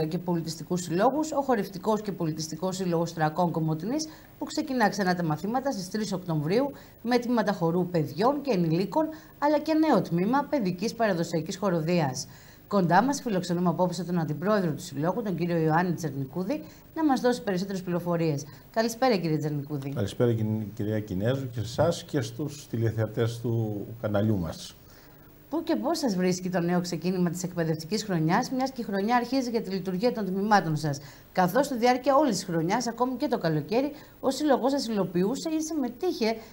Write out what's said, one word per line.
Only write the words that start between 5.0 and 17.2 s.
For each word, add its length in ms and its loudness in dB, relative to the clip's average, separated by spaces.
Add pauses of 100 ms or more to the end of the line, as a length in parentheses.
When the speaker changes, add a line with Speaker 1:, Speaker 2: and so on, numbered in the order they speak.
Speaker 1:
τα 80 -2
μαθήματα 480 -2
στις 180 -6
τρεις 240 -4
Οκτωβρίου 580 0 (300)
με 160 2
τμήματα 360 2
χορού 360 2
παιδιών 520 2
και 100 -2
ενηλίκων, 560 2 (320)
αλλά 200 4
και 140 0
νέο 280 6
τμήμα 480 2
παιδικής 440 0
παραδοσιακής 640 0
χοροδίας. 680 0 (400)
Κοντά 360 6
μας 180 0
φιλοξενούμε 480 0
απόψε 340 0
τον 160 0
αντιπρόεδρο 520 0
του 100 -6
Συλλόγου, 400 -2
τον 140 -2
κύριο 220 0
Ιωάννη 360 2
Τζερνικούδη, 680 -4 (320)
να 100 0
μας 160 2